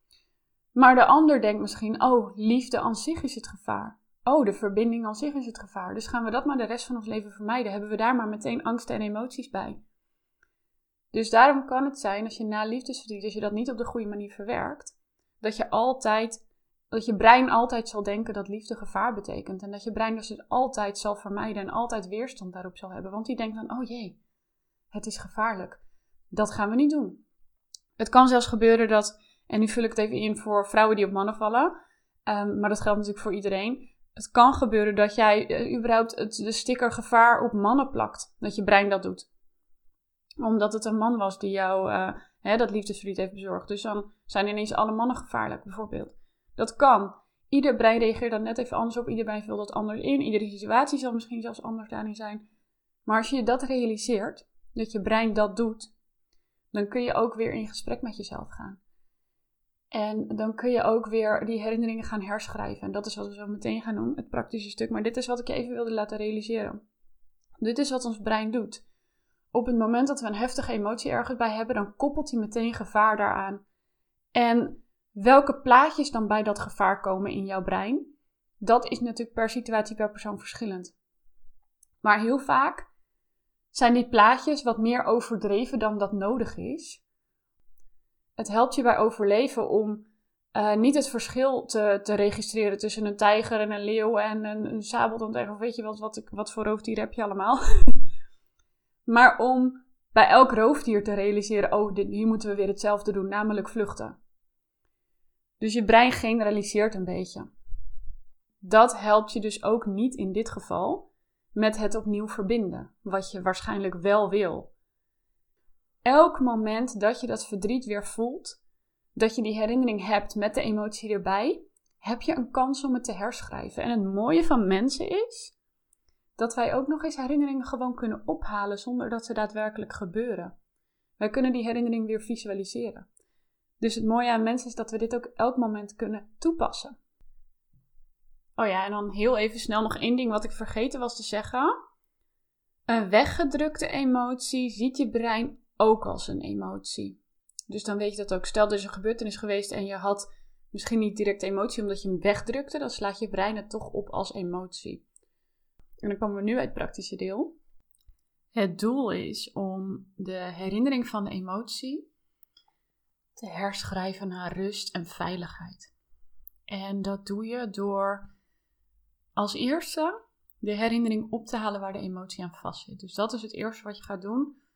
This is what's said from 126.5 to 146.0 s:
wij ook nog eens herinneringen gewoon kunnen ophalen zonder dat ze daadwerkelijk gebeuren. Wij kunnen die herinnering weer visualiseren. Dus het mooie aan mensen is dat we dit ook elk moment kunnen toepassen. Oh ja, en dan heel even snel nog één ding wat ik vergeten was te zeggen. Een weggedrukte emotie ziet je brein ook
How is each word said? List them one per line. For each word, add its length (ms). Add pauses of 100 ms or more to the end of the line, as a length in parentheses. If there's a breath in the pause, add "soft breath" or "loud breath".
wij 200
ook 120
nog 180
eens 120
herinneringen 500
gewoon 280
kunnen 320
ophalen 520
zonder 320
dat 140
ze 100
daadwerkelijk 580
gebeuren. 640 (580)
Wij 140
kunnen 220
die 120
herinnering 420
weer 140
visualiseren. 880 (680)
Dus 160
het 100
mooie 260
aan 120
mensen 260
is 60
dat 160
we 80
dit 160
ook 200
elk 220
moment 380
kunnen 340 (100)
toepassen. 600 (1600)
Oh 120
ja, 180
en 60
dan 200
heel 280
even 220
snel 220
nog 140
één 200
ding 140
wat 140
ik 80
vergeten 480
was 160
te 60
zeggen. 600 (1000)
Een 260
weggedrukte 800
emotie 800
ziet 260
je 140
brein 480 (180)
ook 300